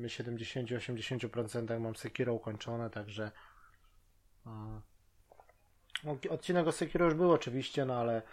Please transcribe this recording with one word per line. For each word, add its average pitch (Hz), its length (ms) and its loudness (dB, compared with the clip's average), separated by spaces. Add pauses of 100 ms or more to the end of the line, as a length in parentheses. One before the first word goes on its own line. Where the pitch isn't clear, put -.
siedemdziesięciu, 120 680 -2
osiemdziesięciu 117 540 -2
procentach 117 500 0
mam 113 160 -2
Sekiro 120 380 0
ukończone, 117 560 -4
także, 104 420 -6 (1120)
mm, 107 360 -8 (1300)
o-, 147 260 -4
odcinek 170 340 2
o 170 40 4
Sekiro 170 340 2
już 165 80 6
był 175 180 6
oczywiście, 131 540 2
no 131 80 0
ale, 117 280 2 (120)